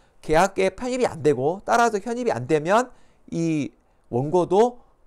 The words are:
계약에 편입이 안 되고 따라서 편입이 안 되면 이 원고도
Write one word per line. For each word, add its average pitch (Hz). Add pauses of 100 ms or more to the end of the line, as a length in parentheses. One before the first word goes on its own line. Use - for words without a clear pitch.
(220)
계약에 214
편입이 254
안 -
되고 147
따라서 226
편입이 240
안 123
되면 170 (400)
이 165 (380)
원고도 170 (260)